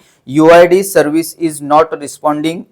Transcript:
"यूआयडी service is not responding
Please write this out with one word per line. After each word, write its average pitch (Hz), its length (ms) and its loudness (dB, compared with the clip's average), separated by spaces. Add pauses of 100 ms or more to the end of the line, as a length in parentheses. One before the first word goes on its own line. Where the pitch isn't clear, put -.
(280)
"यूआयडी 170 580 4
service 160 540 -2
is 151 240 -6
not 151 320 0
responding 151 760 -6